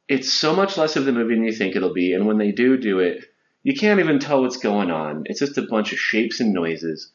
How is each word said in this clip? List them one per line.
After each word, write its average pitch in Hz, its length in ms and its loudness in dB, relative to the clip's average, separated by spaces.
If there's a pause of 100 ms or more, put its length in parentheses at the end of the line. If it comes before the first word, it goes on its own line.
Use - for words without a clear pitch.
it's 131 260 0
so 156 220 0
much 196 220 0
less 156 180 0
of 135 100 0
the 135 60 2
movie 117 240 0
than 113 100 2
you 113 80 -2
think 98 220 -2
it'll 92 180 0
be. 90 200 2
And 98 120 2
when 107 120 2
they 104 140 2
do 123 260 4
do 101 220 0
it, 87 260 0 (380)
you 135 120 0
can't 208 240 2
even 156 200 4
tell 139 220 0
what's 123 160 -2
going 104 340 0
on. 78 340 -6
It's - 140 -8
just 139 180 -2
a 107 60 -2
bunch 107 300 -2
of - 60 -6
shapes 113 400 -2
and 110 140 2
noises. 82 600 -4